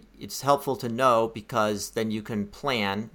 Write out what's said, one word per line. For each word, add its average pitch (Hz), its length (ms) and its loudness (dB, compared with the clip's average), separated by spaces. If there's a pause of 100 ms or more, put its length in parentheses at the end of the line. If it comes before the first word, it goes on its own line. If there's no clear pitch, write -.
(200)
it's - 220 -12
helpful 139 360 2
to 123 120 -6
know 117 420 4
because 107 600 -2
then 110 180 -2
you 107 140 -4
can 104 240 -4
plan, 110 680 -4